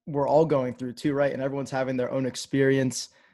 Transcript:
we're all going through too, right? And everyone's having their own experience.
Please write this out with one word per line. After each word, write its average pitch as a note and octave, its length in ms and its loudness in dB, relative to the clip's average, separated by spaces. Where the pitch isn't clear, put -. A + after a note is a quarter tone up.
we're C#3+ 240 -2
all D3+ 160 6
going C3 300 0
through B2 180 -8
too, C#3+ 200 -2
right? C#3 200 0
And B2+ 80 -6
everyone's C3+ 300 -4
having C3 260 -2
their B2 120 -2
own C3+ 160 -2
experience. C3+ 840 0